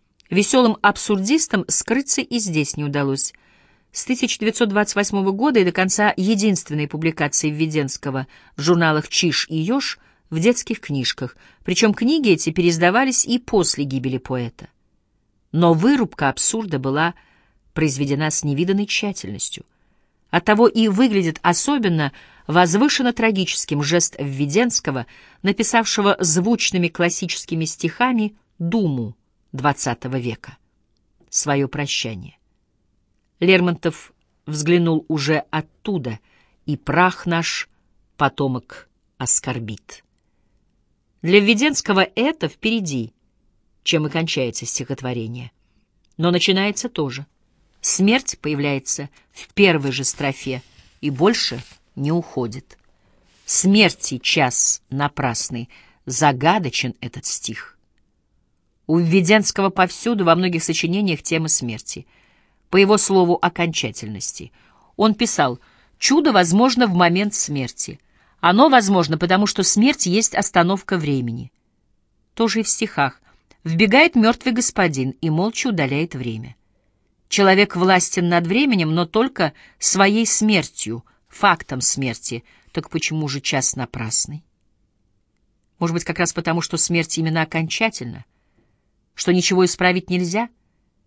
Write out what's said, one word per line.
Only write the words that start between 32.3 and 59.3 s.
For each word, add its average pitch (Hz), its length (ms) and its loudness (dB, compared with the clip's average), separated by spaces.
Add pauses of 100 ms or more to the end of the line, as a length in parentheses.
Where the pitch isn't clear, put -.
Лермонтов 175 760 0 (320)
взглянул 160 600 2
уже 151 420 -2
оттуда, 151 720 -6 (480)
и 147 100 -2
прах 175 480 0
наш 165 440 -4 (460)
потомок 135 720 -4 (300)
оскорбит. 120 840 -6 (1200)
Для 180 160 4
Введенского 214 640 2
это 247 480 -2
впереди, 165 640 -4 (720)
чем 156 220 0
и 147 60 -6
кончается 143 560 -4
стихотворение. 123 840 -8 (640)
Но 165 120 0
начинается 196 580 0
тоже. 139 380 -6 (580)
Смерть 220 560 0
появляется 143 720 -4 (220)
в - 240 -20
первой 160 360 4
же 131 120 -4
строфе 135 580 -6 (400)
и 147 80 -4
больше 139 540 0 (320)
не 139 160 -2
уходит. 131 640 -6 (680)
Смерти 190 720 2
час - 720 0
напрасный, 135 760 -4 (380)
загадочен 139 960 0
этот - 240 -12
стих. - 540 -10 (1080)
У 165 140 2
Введенского 190 720 4